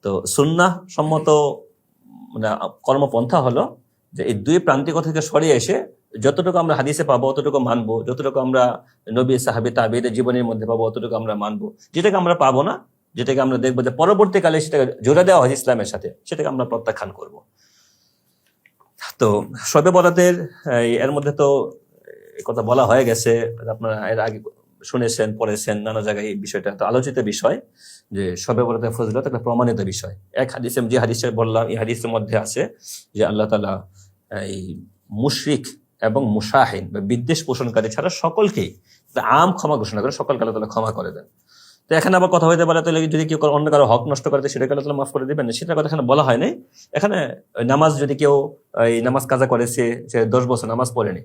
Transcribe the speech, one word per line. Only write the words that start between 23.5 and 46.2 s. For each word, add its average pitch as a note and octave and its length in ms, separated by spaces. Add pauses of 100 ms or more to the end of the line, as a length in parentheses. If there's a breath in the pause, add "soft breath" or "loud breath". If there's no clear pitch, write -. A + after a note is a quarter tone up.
আপনারা A2 400
এর A2 100
আগে A2 200 (440)
শুনেছেন, A2 540
পড়েছেন, G#2+ 440
নানা A2 200
জায়গায় G#2 240
এই G#2 80
বিষয়টা G2+ 360
তো G2 140
আলোচিত C3 340
বিষয় A#2+ 420 (520 loud breath)
যে F#2 240
শবে B2 260
বরাতের A#2 280
ফজিলত A#2 360
একটা B2+ 120
প্রমাণিত A#2+ 420
বিষয়। F#2 360 (160)
এক B2+ 200
হাদিসে, A#2+ 300
যে A#2 160
হাদিসে A#2 320
বললাম, A2+ 360
এই A2+ 100
হাদিসের A2+ 340
মধ্যে A2 280
আছে B2 300 (460 loud breath)
যে G#2 120
আল্লাহ G#2+ 220
তাআলা G2+ 400 (540 soft breath)
এই F#2+ 400 (280)
মুশরিক B2+ 560 (340)
এবং A2+ 300
মুশাহিন G#2 580
বা - 120
বিদ্বেষ A#2+ 440
পোষণকারী A#2 440
ছাড়া D3+ 200
সকলকেই F3+ 640 (380 soft breath)
একটা - 140
আম D#3 300
ক্ষমা D3+ 240
ঘোষণা G#2+ 260
করে, C3 80
সকলকে C3+ 300
আল্লাহ A2+ 120
তাআলা G#2+ 140
ক্ষমা A2 260
করে F#2+ 200
দেন। - 120 (640 soft breath)
তো D#3+ 60
এখানে F3 220
আবার F3+ 140
কথা E3 160
হইতে E3+ 180
পারে, E3 180
তাহলে D#3+ 240
যদি D#3 180
কেউ D#3 140
কারো, D3+ 140
অন্য D3+ 180
কারো C#3+ 160
হক A#2+ 220
নষ্ট C#3+ 200
করে, C#3 200
সেটাকে C3 240
আল্লাহ C#3 120
তাআলা C#3+ 140
মাফ C3+ 100
করে C3 180
দিবেন C#3+ 200
না, A2+ 60
সেটার E3+ 240
কথা D3+ 100
এখানে D3+ 160
বলা C#3 200